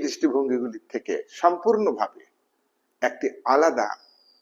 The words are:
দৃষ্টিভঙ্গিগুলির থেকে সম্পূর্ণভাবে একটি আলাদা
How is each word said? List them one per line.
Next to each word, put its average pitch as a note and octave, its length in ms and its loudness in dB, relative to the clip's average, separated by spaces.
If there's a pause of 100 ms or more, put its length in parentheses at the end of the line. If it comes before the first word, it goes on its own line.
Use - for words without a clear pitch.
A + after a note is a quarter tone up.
দৃষ্টিভঙ্গিগুলির B2+ 880 -2
থেকে G#2 220 -6 (260)
সম্পূর্ণভাবে F3 840 0 (800)
একটি B2 240 -2 (280)
আলাদা C#3 340 2 (540)